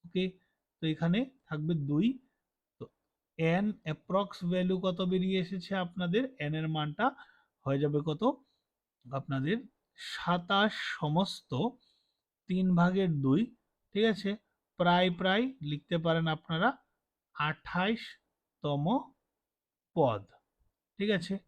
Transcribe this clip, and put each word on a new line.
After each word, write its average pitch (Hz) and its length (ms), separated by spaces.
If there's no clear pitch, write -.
ওকে, 185 180
তো - 40
এখানে 170 260
থাকবে 156 260
দুই। 160 180
তো - 60
n - 20
approx 190 380
value 185 340
কত 180 140
বেরিয়ে 185 320
এসেছে 185 280
আপনাদের? 180 380
n - 80
এর 160 80
মানটা 151 280
হয়ে 139 180
যাবে 147 160
কত? 156 140
আপনাদের 135 520
সাতাশ 196 600
সমস্ত 160 540
তিন 185 180
ভাগের 185 320
দুই, 139 160
ঠিক 214 180
আছে? 196 160
প্রায় 175 300
প্রায় 190 240
লিখতে 151 260
পারেন 165 200
আপনারা 170 320
আঠাশতম 151 1500
পদ, 117 280
ঠিক 202 200
আছে? 175 160